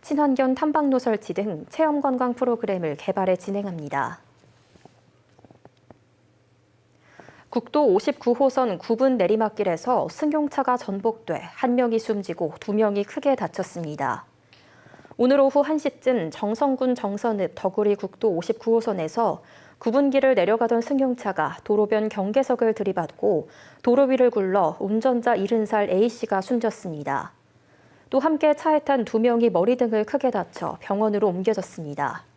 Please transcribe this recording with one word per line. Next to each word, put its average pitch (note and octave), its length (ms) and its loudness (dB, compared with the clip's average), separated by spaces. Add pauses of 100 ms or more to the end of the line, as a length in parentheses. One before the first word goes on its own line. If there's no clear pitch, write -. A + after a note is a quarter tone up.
친환경 C4+ 540 0
탐방로 D4 420 0
설치 G#3+ 380 -2
등 G3 340 -4
체험 D4+ 320 0
관광 B3+ 320 0
프로그램을 G3+ 640 -2
개발해 F#3 380 0
진행합니다. E3+ 800 -6 (3250)
국도 B3 420 2
오십구 - 380 0
호선 A#3+ 480 2
구분 B3+ 360 2
내리막길에서 G#3 920 0
승용차가 D4 680 -2
전복돼 G#3 580 -4
한 A#3+ 400 -2
명이 A#3 240 2
숨지고 F#3 600 -4
두 - 140 -6
명이 G#3 300 2
크게 C#4 320 -2
다쳤습니다. D#3 920 -6 (920)
오늘 B3+ 220 4
오후 C#4 220 4
한 D4+ 160 0
시 - 240 -4
쯤 G#3+ 280 0
정성군 B3+ 640 0
정선읍 G3+ 600 -2
덕우리 G#3 400 0
국도 G3+ 400 -2
오십구 A3 400 0
호선에서 G3+ 680 -2 (340)
구분길을 C4+ 580 4
내려가던 A3+ 460 2
승용차가 B3 840 -2
도로변 G#3+ 460 2
경계석을 A3 640 0
들이받고 F#3 760 -2 (320)
도로 B3+ 220 4
위를 B3+ 260 4
굴러 F#3+ 520 2
운전자 A3+ 540 2
일흔 G#3 300 0
살 G#3 240 0
A씨가 G#3 520 0
숨졌습니다. F3+ 880 -4 (800)
또 C4 100 2
함께 D4+ 360 2
차에 D#4 240 0
탄 C#4 260 0
두 A3 140 -2
명이 A#3 320 2
머리 F#3+ 260 2
등을 A3 260 0
크게 C4 280 -2
다쳐 E3+ 500 -6
병원으로 G#3 480 0
옮겨졌습니다. F3 960 -4 (120)